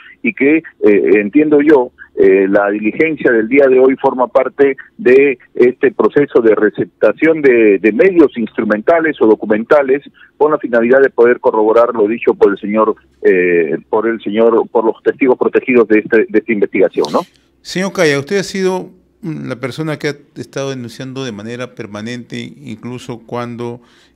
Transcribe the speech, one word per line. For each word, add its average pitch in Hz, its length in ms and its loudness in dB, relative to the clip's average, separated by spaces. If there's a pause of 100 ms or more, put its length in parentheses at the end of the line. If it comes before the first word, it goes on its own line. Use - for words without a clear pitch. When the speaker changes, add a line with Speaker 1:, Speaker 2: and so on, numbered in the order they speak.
(240)
Speaker 1:
y 254 100 -4
que, 151 240 0
eh, 160 60 -6 (520)
entiendo 147 460 2
yo, 143 300 2 (240)
eh, 98 340 2
la 101 220 2
diligencia 127 600 -2
del 113 180 0
día 135 180 4
de 127 120 4
hoy 131 180 4
forma 127 300 -2
parte 131 500 0 (200)
de 131 400 2 (160)
este 123 380 2
proceso 123 500 0
de 110 140 2
receptación 113 840 0
de, 117 380 4
de 104 120 2
medios 165 460 2
instrumentales 117 840 -2
o 113 60 4
documentales 117 720 0 (360)
con 151 140 0
la 151 60 0
finalidad 120 440 2
de 135 80 4
poder 120 300 2
corroborar 113 540 2
lo 107 140 0
dicho 117 260 -2
por 104 180 2
el 92 60 -4
señor, 107 380 -2 (260)
eh, 87 560 0 (120)
por 110 180 -2
el 113 140 -4
señor, 110 480 0
por 113 160 -2
los 110 180 -4
testigos 127 340 0
protegidos 113 520 0
de 107 100 2
este, 107 300 0
de 107 100 -2
esta - 140 -4
investigación, - 580 -2
¿no? 139 100 -2 (400)
Speaker 2:
Señor 185 320 -8
Calla, 156 260 0
usted 196 200 -6
ha 180 40 -4
sido, 185 460 -6 (320)
mm, 147 260 -12
la 127 140 -12
persona 151 360 -8
que 151 120 -8
ha 143 60 -8 (200)
estado 139 360 -10
denunciando 131 520 -12
de 127 80 -10
manera 120 440 -14
permanente, 113 640 -14
incluso 123 840 -14
cuando, 120 540 -10 (360)